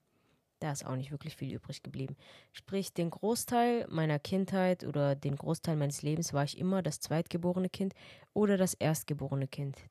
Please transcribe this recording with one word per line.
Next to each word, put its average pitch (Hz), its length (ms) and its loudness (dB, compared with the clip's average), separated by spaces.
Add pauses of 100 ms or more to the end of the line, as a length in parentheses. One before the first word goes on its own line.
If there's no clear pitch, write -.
(580)
da 156 140 -2
ist - 140 -8
auch 131 100 -2
nicht 135 140 -6
wirklich - 260 -8
viel 135 160 -6
übrig - 300 -10
geblieben. 135 340 -8 (360)
Sprich, - 420 -6
den 170 160 0
Großteil 240 800 2
meiner 156 280 2
Kindheit 185 680 2
oder 143 300 2
den 143 220 -2
Großteil 160 400 0
meines 143 240 0
Lebens 156 320 0
war 143 120 2
ich 143 120 -4
immer 185 260 2
das 156 160 -2
zweitgeborene 175 720 0
Kind 190 240 -4 (400)
oder 202 240 4
das 185 160 4
erstgeborene 139 760 0
Kind. 139 280 -6 (140)